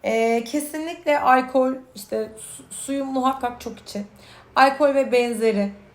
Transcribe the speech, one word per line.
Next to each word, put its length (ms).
Ee, 400
kesinlikle 760
alkol, 540
işte 420
su-, 320
suyu 360
muhakkak 560
çok 180
için. 280
Alkol 400
ve 160
benzeri 600